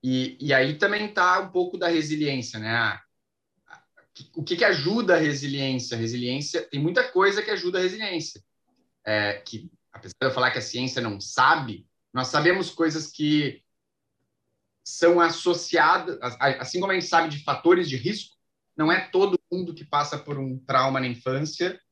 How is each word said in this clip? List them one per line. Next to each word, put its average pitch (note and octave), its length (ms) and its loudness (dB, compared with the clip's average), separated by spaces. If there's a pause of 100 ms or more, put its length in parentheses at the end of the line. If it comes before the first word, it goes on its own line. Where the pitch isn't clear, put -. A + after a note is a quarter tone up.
e, C3 360 -2
e C#3+ 140 0
aí C3+ 240 4
também G#3 360 0
tá F3+ 260 4
um F#3+ 100 -6
pouco F3+ 280 -2
da F3+ 100 0
resiliência, D3 720 -2
né? A2 140 -4
Ah, A2+ 280 0 (960)
o - 160 -20
que, - 220 -20
o D#3+ 80 -8
que F3 140 -4
que G#3+ 80 4
ajuda F#3 500 2
a D#3+ 40 4
resiliência? C#3 760 -2
A A2+ 40 -4
resiliência, B2 640 -4
tem - 160 -8
muita F3+ 240 2
coisa G3 380 2
que G#3+ 100 -6
ajuda F3+ 280 -2
a - 20 0
resiliência. F#3 640 -6 (600)
É, G#2+ 300 -2
que, A2 380 -14 (200)
apesar F#2+ 300 -18
de C3 60 2
eu C3 40 2
falar B2+ 200 2
que C3 80 -4
a - 20 -4
ciência B2+ 400 -6
não G#2 180 -6
sabe, C3 680 0 (260)
nós B2+ 140 -2
sabemos F3 420 2
coisas D#3 380 -2
que D3+ 560 0 (1200)
são E3+ 360 4
associadas, E3+ 1040 2
a-, B2 260 -2
a-, C3+ 140 0
assim F3 180 -6
como F#3+ 120 -2
a F#3+ 40 0
gente E3+ 120 -4
sabe E3 220 2
de C#3+ 140 -8
fatores F3 460 2
de C3 60 -4
risco, E3 400 -6 (400)
não D#3 160 2
é F#3 100 2
todo F#3+ 380 2 (120)
mundo F3 220 -6
que - 120 -16
passa D3 320 -2
por C#3+ 220 -8
um C3 200 -6
trauma C3 400 2
na B2+ 80 -2
infância D3+ 720 -4 (120)